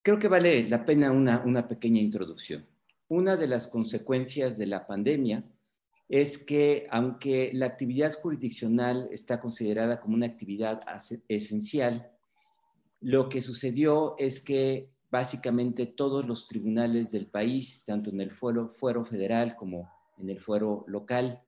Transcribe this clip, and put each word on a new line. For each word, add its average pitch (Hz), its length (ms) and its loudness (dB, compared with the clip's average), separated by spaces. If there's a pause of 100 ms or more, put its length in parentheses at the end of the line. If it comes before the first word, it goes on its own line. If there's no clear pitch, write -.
Creo 208 160 4
que 208 100 0
vale 175 400 6
la 117 180 2
pena 147 260 6
una, 127 340 4
una 123 220 2
pequeña 113 340 2
introducción. 87 640 -4 (440)
Una 185 280 2
de 156 80 0
las 123 220 0
consecuencias 127 880 -2
de 104 80 -2
la 98 220 -4
pandemia 113 560 0 (640)
es 143 300 2
que, 147 500 2
aunque 127 640 0
la 131 140 0
actividad 135 460 0
jurisdiccional 123 1000 -2
está - 280 -4
considerada 113 640 -2
como 110 140 0
una 120 100 2
actividad 110 600 -4
ase-, - 400 -12
esencial, 110 840 -2 (920)
lo 131 280 2
que 135 100 -4
sucedió 143 800 0
es 135 220 -2
que 135 500 0 (200)
básicamente 123 760 0
todos 135 420 -2
los 113 200 -6
tribunales 113 640 0
del 101 160 -4
país, 123 580 -4
tanto 104 240 -4
en 98 100 -6
el 95 100 -4
fuero, 117 440 -4
fuero 120 320 -2
federal 113 500 -2
como 90 340 -10 (280)
en 95 120 -8
el 95 120 -8
fuero 104 440 0
local 123 640 -4